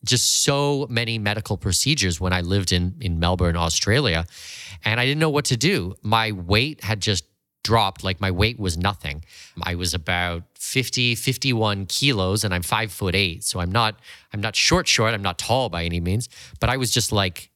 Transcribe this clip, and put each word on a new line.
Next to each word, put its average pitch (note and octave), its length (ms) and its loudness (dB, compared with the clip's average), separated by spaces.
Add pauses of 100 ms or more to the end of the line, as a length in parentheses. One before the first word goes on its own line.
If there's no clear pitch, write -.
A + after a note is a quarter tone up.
just - 400 2
so C#3+ 460 2
many A2+ 300 0
medical G#2 380 -2
procedures G2 600 2
when F2+ 140 0
I F2+ 80 0
lived G2 300 0
in, F2+ 300 2
in E2+ 180 0
Melbourne, F2 360 2
Australia. E2+ 720 2 (580)
And A2 160 0
I B2 60 2
didn't C#3+ 140 0
know D#3+ 100 4
what D3 160 0
to B2+ 120 2
do. A#2 440 0
My A2 300 2
weight G#2+ 520 0
had G#2 180 -2
just F#2+ 240 0 (380)
dropped. G#2+ 400 2
Like, F#2+ 160 -4
my F#2+ 120 0
weight A2 280 2
was F2+ 180 -2
nothing. E2+ 460 -4 (380)
I F2+ 140 -4
was F2 180 -2
about F2 480 -2 (140)
fifty, B2 580 -2
fifty-one A2 720 0
kilos, G#2 580 0
and G#2 80 0
I'm F2 120 -2
five-foot-eight. G2 800 -2
So - 160 -4
I'm F2 120 -2
not, A2 280 0 (340)
I'm G#2 80 -6
not G#2+ 140 -4
short, E3+ 320 2
short. A2+ 260 4
I'm G2+ 80 -4
not F#2+ 160 -4
tall B2 320 0
by E2+ 140 -2
any E2+ 160 -2
means, F#2+ 300 -2 (300)
but A2+ 120 2
I B2+ 60 0
was B2+ 120 0
just - 220 0
like G2 440 -2